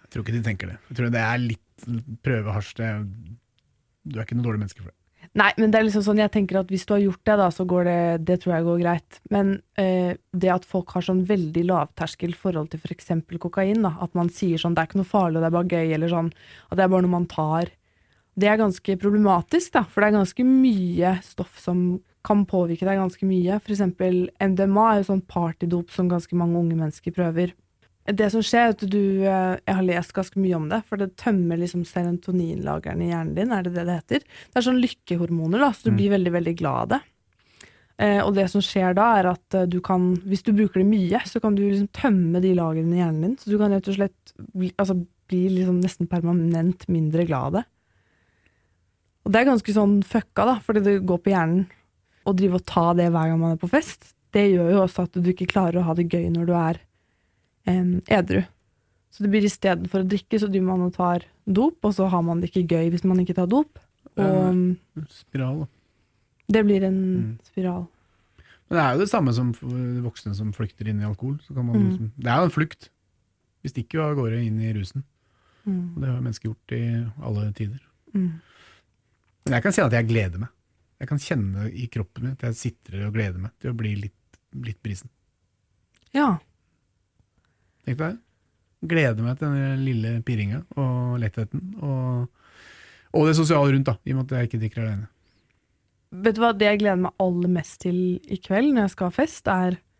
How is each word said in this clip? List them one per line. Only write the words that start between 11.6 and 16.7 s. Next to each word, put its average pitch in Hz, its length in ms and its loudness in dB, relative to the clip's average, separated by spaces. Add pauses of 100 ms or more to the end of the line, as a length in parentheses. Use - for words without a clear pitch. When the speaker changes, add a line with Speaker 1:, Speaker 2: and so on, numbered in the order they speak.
Speaker 2:
lavterskel 170 680 -4
forhold 160 340 -4
til 160 80 -10
for - 140 -12
eksempel - 480 -6
kokain 196 420 0
da, 180 60 2 (100)
at 175 160 -8
man 170 160 0
sier 170 300 -2
sånn, 170 160 0
"Det 165 80 0
er - 20 -18
ikke 196 140 -2
noe - 80 -6
farlig, 175 260 2
og 165 80 2
det 165 60 2
er 170 80 0
bare 180 160 0
gøy", 165 240 0
eller 170 160 0
sånn, 165 180 -2 (380)